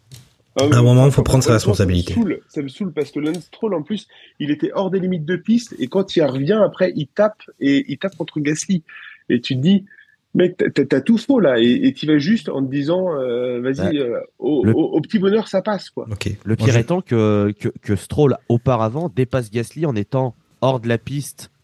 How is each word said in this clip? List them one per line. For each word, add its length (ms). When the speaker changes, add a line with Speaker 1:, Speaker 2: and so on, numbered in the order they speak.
Speaker 1:
ah 60
oui, 80
Speaker 2:
À 40
un 40
moment, 220
Speaker 1:
enfin, 80
Speaker 2:
faut 100
prendre 200
ça 80
à 40
Speaker 1:
honnêtement, 200
ça 120
me 60
Speaker 2:
responsabilité. 220
Speaker 1:
saoule, 340
ça 120
me 80
saoule 240
parce 180
que 100
Lance 240
Stroll, 280
en 100
plus, 240
il 120
était 240
hors 160
des 100
limites 240
de 120
piste, 420
et 80
quand 280
il 100
revient 380
après, 320
il 120
tape, 360
et 320
il 60
tape 200
contre 240
Gasly. 420
Et 100
tu 160
te 40
dis, 260
mec, 240
t'as, 100
t'as, 160
t'as 160
tout 160
faux, 240
là, 180
et, 280
et 80
t'y 100
vas 140
juste 320
en 120
te 80
disant, 440
euh, 480
vas-y, 140
Speaker 3:
Bah, 180
Speaker 1:
euh, 260
au, 240
Speaker 3:
le 120
Speaker 1:
au, 80
au 40
petit 180
bonheur, 300
ça 140
passe, 260
quoi. 240
Speaker 2:
Ok. 140
Speaker 3:
Le 140
Speaker 2:
Moi, 80
Speaker 3:
pire 80
Speaker 2:
je 60
Speaker 3:
étant 200
que, 580
que, 120
que 160
Stroll, 400
auparavant, 580
dépasse 420
Gasly 360
en 100
étant 380
hors 160
de 100
la 100
piste 520